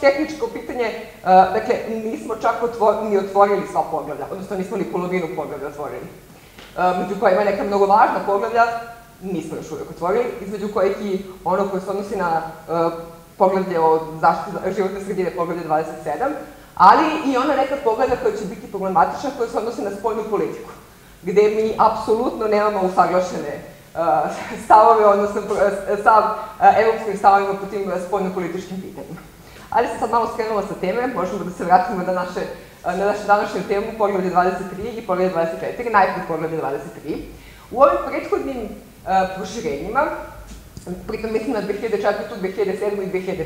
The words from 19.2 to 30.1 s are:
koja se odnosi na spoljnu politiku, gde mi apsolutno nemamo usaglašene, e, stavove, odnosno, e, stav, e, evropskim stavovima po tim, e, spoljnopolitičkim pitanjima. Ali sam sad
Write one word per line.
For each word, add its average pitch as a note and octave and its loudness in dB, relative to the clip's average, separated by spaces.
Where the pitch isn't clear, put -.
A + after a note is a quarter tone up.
koja A#3 -2
se - -2
odnosi A3+ -4
na G3+ -4
spoljnu A3 -4
politiku, E3+ -4
gde F#3 4
mi A3 2
apsolutno A3+ 2
nemamo G#3 2
usaglašene, F3+ 0
e, - -10
stavove, A3 8
odnosno, G#3 4
e, G3 0
stav, A3 8
e, G3+ 2
evropskim A3 0
stavovima G3 4
po G3 -8
tim, G3 -6
e, F3+ -4
spoljnopolitičkim F#3 -4
pitanjima. - -14
Ali A#3+ 0
sam - -8
sad A#3+ -2